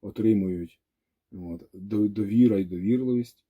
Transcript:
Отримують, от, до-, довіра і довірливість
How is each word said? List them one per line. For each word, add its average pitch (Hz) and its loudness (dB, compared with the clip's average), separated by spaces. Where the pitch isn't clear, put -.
Отримують, 95 -2
от, 85 -14
до-, 104 -2
довіра 107 4
і 95 0
довірливість 120 -2